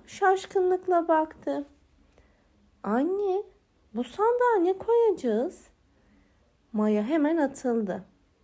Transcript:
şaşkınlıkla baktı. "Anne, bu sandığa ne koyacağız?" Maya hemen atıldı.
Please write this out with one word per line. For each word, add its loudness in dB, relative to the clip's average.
şaşkınlıkla 0
baktı. -2
"Anne, -2
bu -4
sandığa 0
ne 0
koyacağız?" 0
Maya 2
hemen 2
atıldı. -2